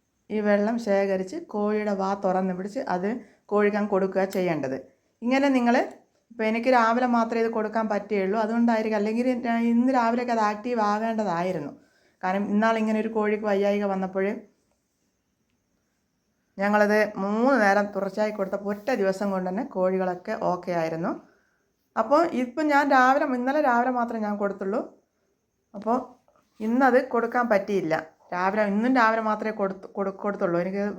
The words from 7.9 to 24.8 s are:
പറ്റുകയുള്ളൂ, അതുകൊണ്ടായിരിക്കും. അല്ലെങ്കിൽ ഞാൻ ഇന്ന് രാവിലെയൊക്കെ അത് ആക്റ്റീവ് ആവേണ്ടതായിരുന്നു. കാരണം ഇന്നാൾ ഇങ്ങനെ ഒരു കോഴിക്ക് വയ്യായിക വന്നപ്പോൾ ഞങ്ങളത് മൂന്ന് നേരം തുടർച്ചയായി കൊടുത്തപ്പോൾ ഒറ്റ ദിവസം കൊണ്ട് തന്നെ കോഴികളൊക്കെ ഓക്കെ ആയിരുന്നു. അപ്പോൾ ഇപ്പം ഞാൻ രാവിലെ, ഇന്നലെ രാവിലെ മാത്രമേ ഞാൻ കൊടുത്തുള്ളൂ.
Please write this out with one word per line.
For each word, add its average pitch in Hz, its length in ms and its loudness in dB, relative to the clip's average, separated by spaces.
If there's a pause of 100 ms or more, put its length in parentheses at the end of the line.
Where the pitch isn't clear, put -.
പറ്റുകയുള്ളൂ, 202 500 -2
അതുകൊണ്ടായിരിക്കും. 220 560 0
അല്ലെങ്കിൽ 226 300 0 (180)
ഞാൻ 233 100 0 (140)
ഇന്ന് 247 260 4
രാവിലെയൊക്കെ 233 380 0
അത് 220 140 2
ആക്റ്റീവ് 214 420 -2
ആവേണ്ടതായിരുന്നു. 185 800 -2 (520)
കാരണം 190 220 -2 (100)
ഇന്നാൾ 226 260 4
ഇങ്ങനെ 220 240 0
ഒരു 226 100 -6
കോഴിക്ക് 214 360 -2
വയ്യായിക 202 420 0
വന്നപ്പോൾ 190 340 -2 (2250)
ഞങ്ങളത് 208 380 4 (240)
മൂന്ന് 226 400 2
നേരം 202 320 4
തുടർച്ചയായി 202 420 -2
കൊടുത്തപ്പോൾ 196 380 -4
ഒറ്റ 208 160 -4 (100)
ദിവസം 190 320 0
കൊണ്ട് 185 180 -2
തന്നെ 196 140 -4 (120)
കോഴികളൊക്കെ 185 580 -2 (160)
ഓക്കെ 175 200 -4 (100)
ആയിരുന്നു. 165 320 -4 (880)
അപ്പോൾ 269 200 4 (200)
ഇപ്പം 254 300 -4
ഞാൻ 285 120 4 (100)
രാവിലെ, 262 320 4 (120)
ഇന്നലെ 262 300 0
രാവിലെ 247 300 2
മാത്രമേ 233 280 -4
ഞാൻ 208 160 -4
കൊടുത്തുള്ളൂ. 196 380 -4 (1000)